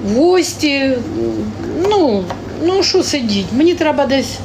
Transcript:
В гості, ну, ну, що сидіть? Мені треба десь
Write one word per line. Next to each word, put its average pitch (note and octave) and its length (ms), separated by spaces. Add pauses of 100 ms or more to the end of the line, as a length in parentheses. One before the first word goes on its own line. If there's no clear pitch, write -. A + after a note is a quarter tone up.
В G3+ 100
гості, C#4 840 (920)
ну, C4+ 340 (380)
ну, F#4 200
що F4 200
сидіть? G3+ 500
Мені D#4 220
треба D4 320
десь C4 380